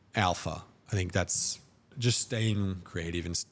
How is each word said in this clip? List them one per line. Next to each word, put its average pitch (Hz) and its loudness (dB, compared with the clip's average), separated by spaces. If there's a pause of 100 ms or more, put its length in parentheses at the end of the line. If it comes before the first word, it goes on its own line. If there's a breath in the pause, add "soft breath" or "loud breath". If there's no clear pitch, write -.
(140)
alpha. 87 2 (280)
I 107 0
think 90 0
that's - 0 (400)
just 120 2
staying 101 0
creative 85 -4
and 85 -4
s-, - 0